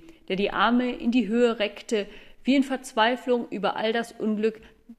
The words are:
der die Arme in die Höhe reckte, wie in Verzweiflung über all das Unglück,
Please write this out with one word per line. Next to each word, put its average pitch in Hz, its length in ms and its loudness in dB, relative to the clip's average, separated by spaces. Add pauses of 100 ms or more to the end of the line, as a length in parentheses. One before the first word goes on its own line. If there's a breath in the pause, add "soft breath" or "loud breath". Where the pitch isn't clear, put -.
(280 loud breath)
der 190 80 -2
die 196 160 0
Arme 240 400 2
in 240 180 -4
die 233 180 2
Höhe 233 300 2
reckte, 208 480 -2 (380 loud breath)
wie 254 120 4
in 285 60 4
Verzweiflung 247 880 0
über 196 260 -2
all 220 160 -2
das 233 200 -2
Unglück, 214 500 -2 (380 loud breath)